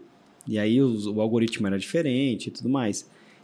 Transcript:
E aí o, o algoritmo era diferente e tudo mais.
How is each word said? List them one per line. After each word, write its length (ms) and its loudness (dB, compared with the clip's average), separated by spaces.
E 120 -2
aí 220 4
o, 340 0
o 60 0
algoritmo 460 2
era 120 0
diferente 680 -2
e 20 -8
tudo 180 -8
mais. 400 -2